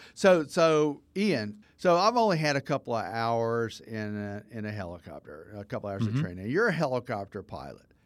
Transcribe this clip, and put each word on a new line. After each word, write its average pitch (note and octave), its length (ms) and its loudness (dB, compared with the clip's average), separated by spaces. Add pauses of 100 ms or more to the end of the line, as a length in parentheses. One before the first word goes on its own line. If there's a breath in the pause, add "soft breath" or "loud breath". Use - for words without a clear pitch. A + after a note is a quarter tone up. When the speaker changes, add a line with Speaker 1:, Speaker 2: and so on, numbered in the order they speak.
(140)
Speaker 1:
So, F3+ 320 6
so D3+ 560 2 (120)
Ian, C3+ 480 0 (140 soft breath)
so F3 200 4
I've G#3+ 200 4
only G#3+ 220 4
had D3 180 2
a C3 60 0
couple C3 320 -2
of G#2+ 100 -2
hours A#2 760 0
in G#2+ 360 -8
a, G#2 340 -8
in A2 140 -8
a G#2 80 -6
helicopter, F2 840 -12
a G2+ 80 -10
couple G#2 260 -8
hours G2 140 -4
Speaker 2:
Mm-hmm. G#2+ 120 -2
Speaker 1:
of D3 60 0
training. F#2 280 -6
You're G#3+ 180 0
a F#3 40 0
helicopter A#2+ 720 -4
pilot. - 440 -14 (200 soft breath)